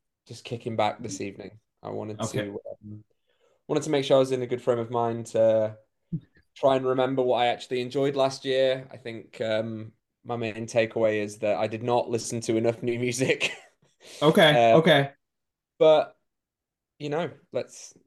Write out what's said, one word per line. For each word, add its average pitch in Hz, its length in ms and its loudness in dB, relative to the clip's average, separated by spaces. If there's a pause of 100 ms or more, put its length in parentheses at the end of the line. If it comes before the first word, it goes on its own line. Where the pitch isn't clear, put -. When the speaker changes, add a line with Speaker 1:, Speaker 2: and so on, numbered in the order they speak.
(260)
Speaker 1:
just - 180 -18
kicking 117 300 -8
back 107 260 -2
this 104 200 -10
evening. 101 320 -12 (300)
I 107 80 -10
wanted 107 300 -10
Speaker 2:
Okay. 110 260 -4
Speaker 1:
to, 101 140 -12 (220)
um, 104 220 -18 (640)
wanted 151 160 -2
to 156 60 -6
make 139 140 2
sure 139 120 4
I 135 40 6
was 131 120 0
in 127 100 -2
a 123 60 -4
good 123 120 -6
frame 120 200 0
of 117 100 -8
mind 117 380 -4
to 110 480 2 (800)
try 135 200 2
and 131 80 -2
remember 131 380 0
what 123 160 0
I 120 80 2
actually 123 340 -4
enjoyed 135 360 -2
last 135 280 -2
year. 131 480 0
I 127 40 -18
think, 117 440 -14
um, 110 520 -4 (320)
my 120 120 -6
main 113 300 -6
takeaway 113 560 0
is 104 160 -8
that 104 180 0
I 107 120 -2
did 110 140 -8
not 120 280 0
listen 117 320 -6
to 113 140 -2
enough 117 260 0
new 120 160 -4
music. 123 600 -2
<laughs> - 60 -20 (580)
Speaker 2:
Okay, 147 500 6
Speaker 1:
Uh, 165 60 8
Speaker 2:
okay. 147 320 4 (680)
Speaker 1:
but, 156 380 6 (840)
you 147 120 -8
know, 151 200 -4 (220)
let's, - 400 -10 (140)